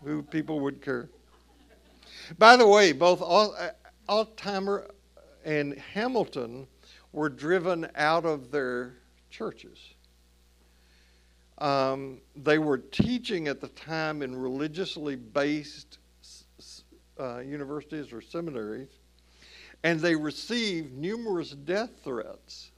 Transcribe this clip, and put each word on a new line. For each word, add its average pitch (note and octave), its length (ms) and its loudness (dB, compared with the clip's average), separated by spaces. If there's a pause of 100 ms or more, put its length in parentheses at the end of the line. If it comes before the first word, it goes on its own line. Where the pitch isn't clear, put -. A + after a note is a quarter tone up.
who D3+ 180 -6
people D3+ 380 -4
would C#3 220 -6
care. B2+ 260 -4 (1300)
By A3+ 180 12
the B3 100 10
way, G3+ 260 10
both E3+ 280 4
Al-, F3+ 380 4
uh, F3 120 -8 (380)
Altheimer G3+ 840 -4 (540)
and D3 340 -2 (160)
Hamilton D3 720 -4 (460)
were D3+ 160 -2
driven E3 680 -2
out D#3+ 300 2
of C#3+ 260 -4
their B2+ 440 -6 (360)
churches. - 480 -12 (1800)
Um, C3+ 640 -2 (140)
they D3+ 240 4
were D3 200 2
teaching A3 720 -2
at C#3 120 -4
the C3+ 80 -12
time D#3 540 -6
in B2+ 140 -8
religiously D3 800 -6
based C#3+ 840 -4 (240)
s-, - 220 -20 (140)
s-, - 260 -20 (340)
uh, B2 200 -8
universities C#3 720 -10
or A2+ 80 -12
seminaries, C3 760 -8 (920)
and E3 140 2
they E3+ 160 2
received D#3+ 760 -4
numerous F3+ 580 -6
death F3 380 -4 (120)
threats. - 760 -12